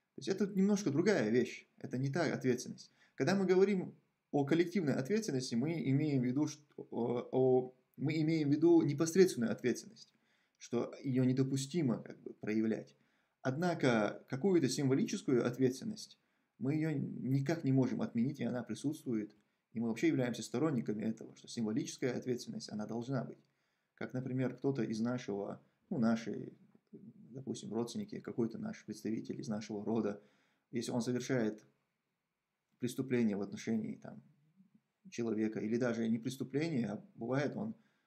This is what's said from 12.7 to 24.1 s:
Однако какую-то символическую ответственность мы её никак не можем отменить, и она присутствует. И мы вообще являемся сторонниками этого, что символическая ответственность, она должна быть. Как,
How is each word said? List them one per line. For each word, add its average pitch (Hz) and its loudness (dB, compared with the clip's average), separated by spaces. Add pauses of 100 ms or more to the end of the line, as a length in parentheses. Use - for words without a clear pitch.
Однако 131 2
какую-то 160 4
символическую 135 2
ответственность 123 -2 (420)
мы 139 -2
её 156 0
никак 139 -2
не 131 4
можем 120 4
отменить, 117 0
и 131 -2
она 117 -2
присутствует. 113 -4 (380)
И 113 -4
мы 117 0
вообще 113 0
являемся 123 0
сторонниками 117 -2
этого, 110 -6
что - -20
символическая 123 -2
ответственность, 117 -6
она 104 -6
должна 117 -4
быть. - -14 (520)
Как, - -8